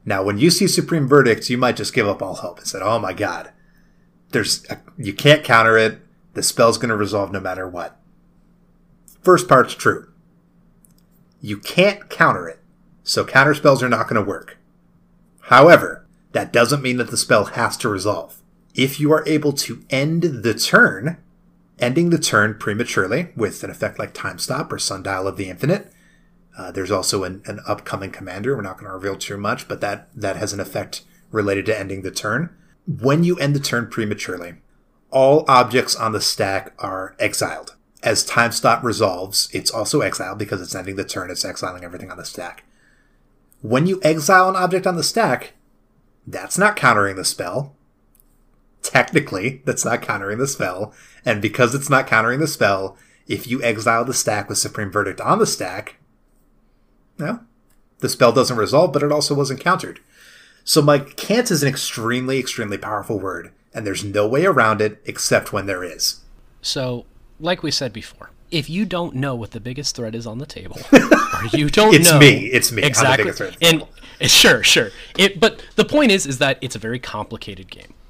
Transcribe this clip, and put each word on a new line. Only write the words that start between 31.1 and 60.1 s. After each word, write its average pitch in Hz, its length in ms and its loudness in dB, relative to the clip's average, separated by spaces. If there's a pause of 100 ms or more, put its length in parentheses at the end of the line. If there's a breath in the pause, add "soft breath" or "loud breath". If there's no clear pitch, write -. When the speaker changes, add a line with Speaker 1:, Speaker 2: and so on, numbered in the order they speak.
Speaker 1:
related 101 360 0
to 107 120 -2
ending 95 220 -8
the 90 100 -8
turn. 147 380 -4 (380 soft breath)
When 135 360 2
you 175 140 2
end 143 180 0
the 139 40 -2
turn 120 280 -2
prematurely, 90 680 -8 (560)
all 135 360 6
objects 123 480 4
on 113 160 -4
the 101 100 -4
stack 98 580 -4
are 95 400 -8
exiled. 92 560 -4 (280)
As 110 200 0
Time 117 280 0
Stop 117 320 0
resolves, 104 680 -2
it's - 180 -4
also 113 300 -2
exiled 95 360 -6
because 107 240 -6
it's 90 140 -12
ending 95 200 -10
the 95 80 -6
turn, 92 280 -10
it's - 140 -8
exiling 90 380 -10
everything 87 280 -14
on - 60 -14
the - 80 -16
stack. - 380 -14 (960)
When 131 260 0
you 190 160 0
exile 185 460 4
an 190 60 -2
object 180 300 -2
on 180 100 0
the 156 80 -4
stack, 185 500 -2 (720)
that's - 320 -8
not 208 180 2
countering 101 400 2
the 90 100 -8
spell. 110 500 -6 (1080)
Technically, 135 840 -2
that's 127 200 -2
not 120 160 -2
countering 101 360 -6
the 135 100 -2
spell. 98 460 -6 (320 soft breath)
And 107 160 0
because 117 320 0
it's 139 160 -6
not 131 180 2
countering 117 320 0
the 156 80 0
spell, 98 500 0 (300 soft breath)
if 110 200 -6
you 120 160 -4
exile 113 420 0
the 127 80 -6
stack 104 340 -2
with 107 100 -6
Supreme 104 340 -6
Verdict 98 300 -4
on 190 180 0
the 165 80 4
stack, - 480 -8 (1200)
no, 185 220 -6 (600)
the 123 100 -4
spell 120 220 4
doesn't 120 260 2
resolve, 135 360 2
but 143 100 0
it 147 80 0
also 147 220 -2
wasn't 135 260 -4
countered. 175 400 -4 (640 soft breath)